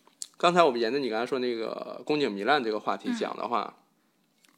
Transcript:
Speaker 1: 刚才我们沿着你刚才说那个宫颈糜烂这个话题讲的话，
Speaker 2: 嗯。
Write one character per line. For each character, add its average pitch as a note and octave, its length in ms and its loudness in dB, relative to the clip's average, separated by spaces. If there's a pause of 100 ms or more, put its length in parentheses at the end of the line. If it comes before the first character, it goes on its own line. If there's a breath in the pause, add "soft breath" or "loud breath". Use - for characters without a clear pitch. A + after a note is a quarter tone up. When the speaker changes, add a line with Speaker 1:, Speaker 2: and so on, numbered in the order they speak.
(380)
Speaker 1:
刚 F3 160 4
才 F3 80 8
我 D#3 80 8
们 A#2+ 100 2
沿 A2+ 140 0
着 C#3+ 60 0
你 B2+ 100 -2
刚 A2 100 -2
才 A#2+ 60 -2
说 C3 140 -2
那 B2 160 -2
个 - 500 -8
宫 D3+ 140 0
颈 C3+ 100 2
糜 G2+ 160 -4
烂 C#3 180 4
这 A2 80 -2
个 G#2+ 80 -2
话 G2+ 160 -4
题 - 140 -8 (100)
讲 - 160 -4
的 G#2 120 -6
话， A2+ 280 -4
Speaker 2:
嗯。 - 720 -20 (120)